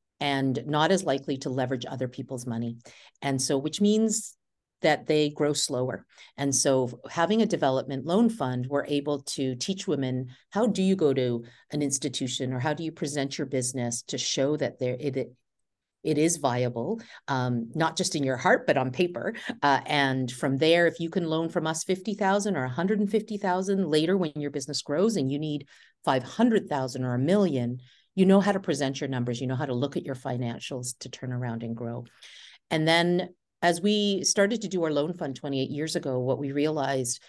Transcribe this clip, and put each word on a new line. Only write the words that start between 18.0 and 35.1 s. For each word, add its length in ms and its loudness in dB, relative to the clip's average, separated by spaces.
in 80 -2
your 140 0
heart, 280 2
but 120 4
on 120 0
paper. 460 -2
Uh, 240 6
and 460 2
from 260 0
there, 300 6
if 120 -2
you 120 -4
can 160 -2
loan 220 0
from 180 -2
us 160 -2
fifty 320 -2
thousand 400 2
or 80 0
a 60 -2
hundred 300 0
and 120 0
fifty 260 -2
thousand 500 0
later 300 4
when 180 0
your 140 -4
business 320 -6
grows 340 0
and 160 0
you 60 -2
need 300 -4
five 200 2
hundred 440 2
thousand 360 -2
or 100 0
a 60 0
million, 580 2
you 100 6
know 160 8
how 100 2
to 80 0
present 400 -2
your 100 -4
numbers, 300 -2
you 60 -4
know 100 -2
how 120 -4
to 80 -2
look 200 -2
at 80 -4
your 120 -6
financials 840 -6
to 80 -12
turn 220 -10
around 300 -4
and 160 -6
grow. 260 -8
And 160 2
then 420 4
as 180 4
we 440 2
started 380 2
to 60 -4
do 160 -2
our 80 2
loan 220 0